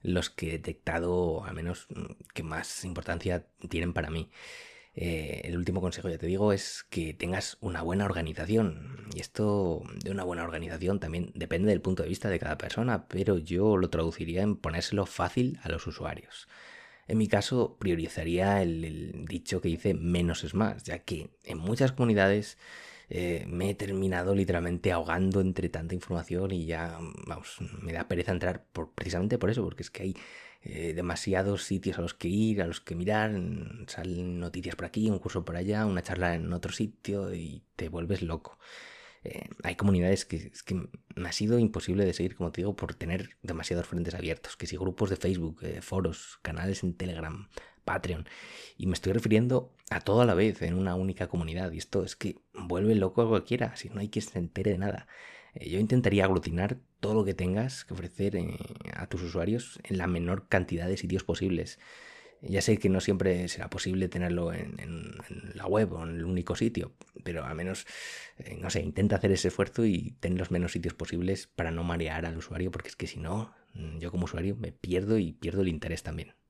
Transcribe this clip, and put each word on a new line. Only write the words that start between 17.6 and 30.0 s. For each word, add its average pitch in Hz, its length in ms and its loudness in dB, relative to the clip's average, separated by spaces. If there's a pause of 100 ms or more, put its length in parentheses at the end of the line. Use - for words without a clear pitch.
priorizaría 87 840 2
el, 82 220 0
el 78 420 -8
dicho 90 340 -2
que 95 80 0
dice 87 260 2
"menos 85 500 2
es 78 100 -6
más", 107 300 0
ya 82 160 -6
que 78 300 -8 (140)
en - 140 -8
muchas 120 340 2
comunidades, 104 640 4 (500)
eh, 87 400 -2
me 90 220 0
he 101 40 -2
terminado 95 600 2
literalmente 90 580 2
ahogando 87 480 4
entre 92 280 2
tanta 82 260 -4
información 90 580 -2
y 85 140 -2
ya, 82 320 -4 (280)
vamos, - 300 -12 (260)
me 90 100 -6
da 82 160 -4
pereza 90 240 0
entrar 90 400 0
por, 82 200 -6
precisamente 92 460 0
por 92 120 4
eso, 120 140 0
porque 87 180 -6
es - 80 -10
que - 140 -10